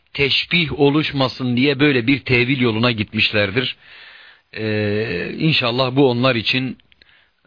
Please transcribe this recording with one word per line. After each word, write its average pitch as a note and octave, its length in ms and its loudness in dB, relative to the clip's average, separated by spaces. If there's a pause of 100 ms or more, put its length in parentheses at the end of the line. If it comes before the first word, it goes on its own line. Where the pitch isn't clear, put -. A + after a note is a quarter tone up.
(140)
teşbih C#3+ 640 -2
oluşmasın C#3 800 0
diye C3+ 220 2
böyle C3 280 2
bir C3+ 120 2
tevil B2+ 420 0
yoluna A#2+ 300 2
gitmişlerdir. G#2+ 840 -2 (840)
E, G#2+ 800 -2
inşallah B2+ 580 0
bu C#3 140 6
onlar B2 260 2
için, B2+ 420 -4 (680)